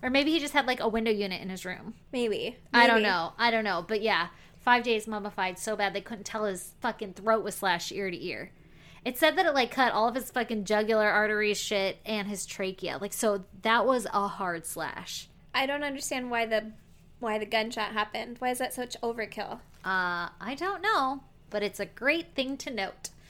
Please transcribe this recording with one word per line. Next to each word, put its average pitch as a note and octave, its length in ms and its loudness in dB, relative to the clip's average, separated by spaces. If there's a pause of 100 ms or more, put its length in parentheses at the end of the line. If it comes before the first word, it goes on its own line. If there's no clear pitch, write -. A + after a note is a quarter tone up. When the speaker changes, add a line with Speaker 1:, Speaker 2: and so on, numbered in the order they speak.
Speaker 1:
Or B3 80 -2
maybe C#4 220 4
he D#4+ 80 4
just C#4+ 140 -4
had, C#4+ 120 4
like, B3 140 0
a A3+ 80 0
window A3 240 2
unit G3+ 320 -2
in F#3 60 -6
his F#3 160 -8
room. - 280 -10 (180)
Speaker 2:
Maybe. A3+ 460 -2 (160)
Speaker 1:
I A#3 140 10
don't A3 160 8
Speaker 2:
Maybe. G#3 60 4
Speaker 1:
know. F3 280 0
I A#3 140 4
don't A3+ 120 2
know. F3+ 240 0
But G#3+ 140 0
yeah, F3 280 2 (320)
five B3 200 6
days A3+ 260 0
mummified G3+ 520 -4
so A3 160 -4
bad G3 180 0
they G3 80 -4
couldn't G3+ 220 -12
tell G#3+ 220 -4
his F#3+ 360 -4
fucking A3 320 -6
throat G#3+ 300 2
was G3+ 100 -4
slashed F3+ 380 0
ear G3 180 -4
to E3+ 160 -8
ear. D3 240 -8 (560)
It B3 100 -4
said D#4 220 4
that F#4 80 4
it, D4+ 80 4
like, B3 160 2
cut B3 240 2
all A3 140 4
of A#3 80 0
his C4 160 -6
fucking A3 340 -2
jugular G#3+ 420 4
arteries, G#3 520 2
shit, G3 440 -2
and G#3 240 -4
his G#3 200 -6
trachea. F#3 520 -6
Like, G3+ 140 -8
so G3+ 320 2 (160)
that A3+ 240 4
was B3 260 2
a G3+ 160 0
hard F3 380 -4
slash. - 640 -8 (240)
Speaker 2:
I C4 140 2
don't C#4+ 160 -2
understand C4+ 480 -4
why A#3 160 0
the, A3 240 0 (480)
why G#3+ 180 -2
the G#3+ 80 -2
gunshot A3 480 -2
happened. A3 460 -4
Why B3+ 100 0
is B3 80 0
that B3+ 160 -4
such B3 280 -8
overkill? A#3 580 -6 (260)
Speaker 1:
Uh, F3+ 440 0 (120)
I B3 160 -6
don't F4+ 240 -4
know, C#4+ 400 2 (300)
but G#3 100 -2
it's G3+ 180 -4
a G3 60 -2
great D#4 480 -2
thing C4+ 240 -2
to - 140 -10
note. G3 380 -6 (200)